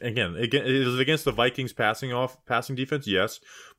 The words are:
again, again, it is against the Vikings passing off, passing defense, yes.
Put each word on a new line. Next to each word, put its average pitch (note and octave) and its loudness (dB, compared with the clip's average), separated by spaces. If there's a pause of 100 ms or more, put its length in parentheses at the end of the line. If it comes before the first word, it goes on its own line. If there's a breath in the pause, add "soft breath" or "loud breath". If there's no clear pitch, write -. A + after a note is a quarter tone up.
again, A2 -2
again, A#2 0
it C3 2
is B2+ 2
against D3 0
the C#3 2
Vikings B2 0
passing A#2+ 0
off, B2+ -2
passing B2 -2
defense, C3+ -4
yes. G2 2 (380 loud breath)